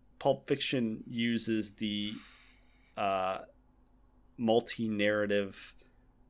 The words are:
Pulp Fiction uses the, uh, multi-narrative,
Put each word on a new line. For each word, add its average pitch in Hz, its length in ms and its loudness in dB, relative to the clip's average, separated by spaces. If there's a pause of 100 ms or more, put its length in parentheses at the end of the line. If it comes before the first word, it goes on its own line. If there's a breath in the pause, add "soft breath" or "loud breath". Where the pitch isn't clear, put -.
(200)
Pulp 135 280 0
Fiction 127 600 0
uses 113 680 0
the, 104 380 -4 (840 soft breath)
uh, 95 420 0 (1000)
multi-narrative, 107 1400 2 (560)